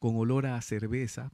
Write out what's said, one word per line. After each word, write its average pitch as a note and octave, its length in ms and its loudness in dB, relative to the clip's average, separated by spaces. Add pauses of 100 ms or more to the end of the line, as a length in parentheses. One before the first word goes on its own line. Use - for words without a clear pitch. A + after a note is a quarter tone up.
con A2+ 160 2
olor B2+ 300 4
a B2 140 -2
cerveza, A#2 720 -4